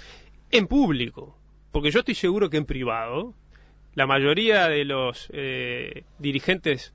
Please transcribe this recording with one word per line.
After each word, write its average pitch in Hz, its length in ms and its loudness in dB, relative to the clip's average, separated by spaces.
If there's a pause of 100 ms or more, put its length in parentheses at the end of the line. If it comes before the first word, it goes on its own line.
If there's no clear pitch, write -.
(500)
En 214 160 4
público, 160 720 -2 (320)
porque 147 200 0
yo 202 100 4
estoy 247 140 -4
seguro 190 360 0
que 156 80 0
en 151 80 -2
privado, 127 680 -4 (600)
la 135 120 2
mayoría 165 600 4
de 147 160 0
los, 131 480 -4
eh, 127 720 -8 (140)
dirigentes 143 760 -2